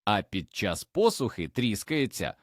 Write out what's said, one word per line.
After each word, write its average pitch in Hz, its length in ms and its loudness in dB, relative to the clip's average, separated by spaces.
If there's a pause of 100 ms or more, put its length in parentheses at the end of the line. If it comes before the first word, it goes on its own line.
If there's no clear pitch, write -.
а 104 160 4
під - 320 -6
час 90 300 -2
посухи 139 640 0
тріскається, 123 960 -2